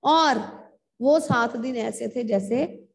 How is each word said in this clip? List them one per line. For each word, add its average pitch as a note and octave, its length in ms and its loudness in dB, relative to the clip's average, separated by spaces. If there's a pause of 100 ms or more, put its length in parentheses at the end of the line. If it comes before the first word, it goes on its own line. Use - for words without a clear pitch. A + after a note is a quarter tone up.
और D4+ 360 4 (600)
वो C#4+ 180 4
सात A#3+ 380 0
दिन B3+ 180 -6
ऐसे A3 320 -6
थे A#3 160 -6
जैसे A3 720 -4